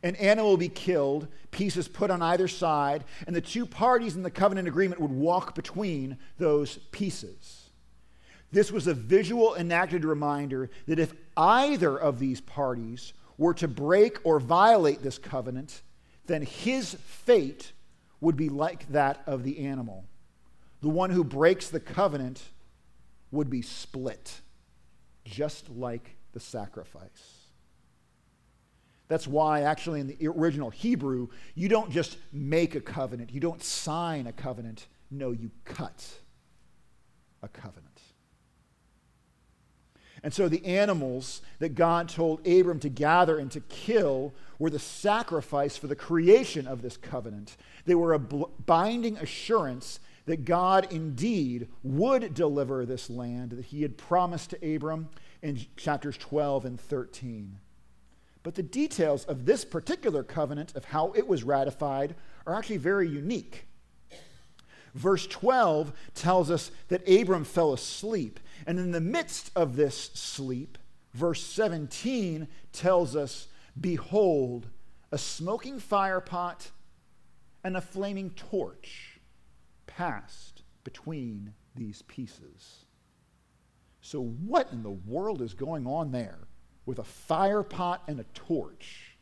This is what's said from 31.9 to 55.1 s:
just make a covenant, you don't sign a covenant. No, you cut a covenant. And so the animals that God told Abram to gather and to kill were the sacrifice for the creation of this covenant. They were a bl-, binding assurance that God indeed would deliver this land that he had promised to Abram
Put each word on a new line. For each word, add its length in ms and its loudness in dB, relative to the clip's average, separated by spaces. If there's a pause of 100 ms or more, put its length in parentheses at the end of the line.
just 260 -2 (160)
make 420 0
a 60 -4
covenant, 500 -6
you 80 -6
don't 240 -4
sign 640 -4
a 60 -10
covenant. 540 -10 (220)
No, 220 -6
you 200 -6 (120)
cut 420 -12 (1400)
a 60 -14
covenant. 540 -20 (2250)
And 100 -6
so 160 4
the 160 0
animals 760 0 (180)
that 160 -2
God 340 4
told 360 0
Abram 360 6
to 80 -2
gather 480 4
and 140 -6
to 100 -10
kill 720 0 (260)
were 120 2
the 80 -4
sacrifice 960 0
for 100 -10
the 80 -2
creation 720 6
of 140 -6
this 160 -8
covenant. 580 -10 (300)
They 100 6
were 180 6
a 60 4
bl-, 320 -4 (140)
binding 520 2
assurance 840 -2 (260)
that 180 -2
God 480 4
indeed 800 0 (140)
would 500 2
deliver 520 2
this 240 -6
land 420 -6
that 140 -10
he 180 -4
had 140 -4
promised 520 0
to 260 -4
Abram 320 -4 (340)